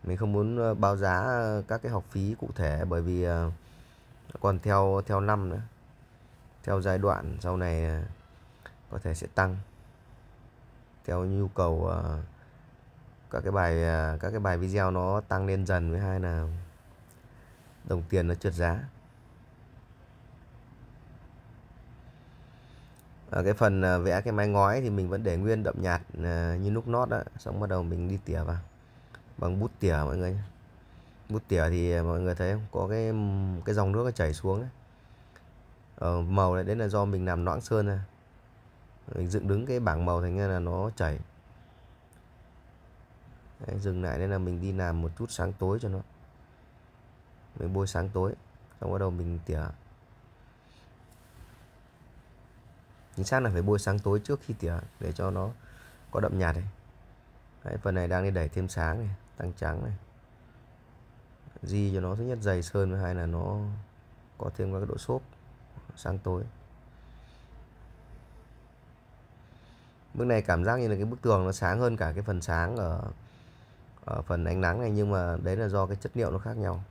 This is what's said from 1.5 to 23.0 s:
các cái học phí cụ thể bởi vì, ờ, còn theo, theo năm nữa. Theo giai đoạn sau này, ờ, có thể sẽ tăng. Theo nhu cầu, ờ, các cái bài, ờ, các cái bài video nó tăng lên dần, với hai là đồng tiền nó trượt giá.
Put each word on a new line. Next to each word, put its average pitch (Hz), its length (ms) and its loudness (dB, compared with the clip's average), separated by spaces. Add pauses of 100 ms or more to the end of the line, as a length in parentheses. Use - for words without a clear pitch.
các 113 140 -2
cái 120 100 -4
học 101 180 -2
phí 98 280 -2
cụ - 160 -6
thể 78 300 0
bởi 85 180 0
vì, 90 200 0
ờ, 85 280 2 (920)
còn 98 180 4
theo, 98 480 4
theo 98 140 2
năm 101 280 2
nữa. 90 120 -4 (1000)
Theo 98 180 0
giai 92 180 2
đoạn 95 420 2
sau 90 160 -2
này, 85 300 0
ờ, 80 160 -2 (880)
có - 80 -6
thể 82 160 -4
sẽ 80 200 -8
tăng. 95 220 2 (1500)
Theo 90 200 -2
nhu 98 240 0
cầu, 85 380 2
ờ, 82 360 -2 (1080)
các - 100 -2
cái 87 120 -2
bài, 85 320 4
ờ, 80 360 2
các 90 100 -2
cái 107 100 -2
bài 92 180 2
video 95 320 2
nó 92 300 0
tăng 95 260 -2
lên 95 200 0
dần, 87 240 2
với 85 100 0
hai 95 200 0
là 82 280 0 (1400)
đồng 87 240 -2
tiền 87 200 4
nó 87 60 2
trượt 85 200 -2
giá. 85 240 2 (4000)